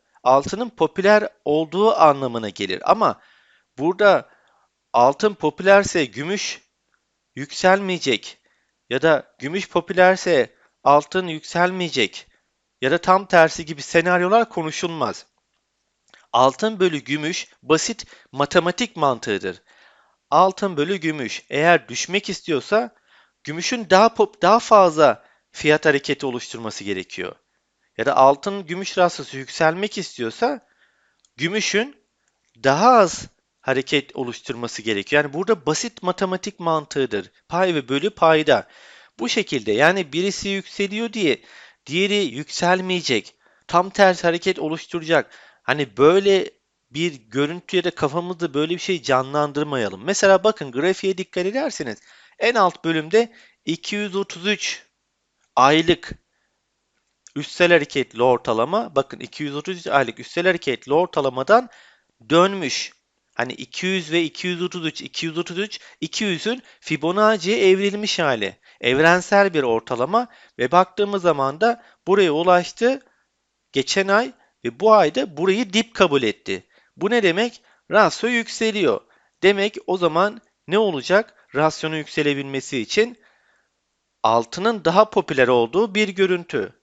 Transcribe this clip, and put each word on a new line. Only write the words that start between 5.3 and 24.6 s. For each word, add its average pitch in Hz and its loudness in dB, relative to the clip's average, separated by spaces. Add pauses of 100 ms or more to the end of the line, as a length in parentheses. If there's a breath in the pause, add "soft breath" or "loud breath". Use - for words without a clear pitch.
popülerse 185 2
gümüş 143 -8 (760)
yükselmeyecek 180 -2 (520)
ya 131 -4
da 156 0
gümüş 165 -8
popülerse 180 0 (280)
altın 147 2
yükselmeyecek 170 -4 (540)
ya 131 0
da 170 2
tam 190 2
tersi 165 4
gibi 147 -12
senaryolar 180 2
konuşulmaz. 156 -6 (1040 soft breath)
Altın 156 2
bölü 170 0
gümüş 147 -6 (140 soft breath)
basit 156 -2 (280 soft breath)
matematik 175 -2
mantığıdır. 110 -4 (680 soft breath)
Altın 185 2
bölü 165 -2
gümüş 151 -6
eğer 151 2
düşmek 180 -6
istiyorsa 202 -4 (500 soft breath)
gümüşün 175 -6
daha 190 8
pop-, - 0
daha 202 6
fazla 160 4 (260 soft breath)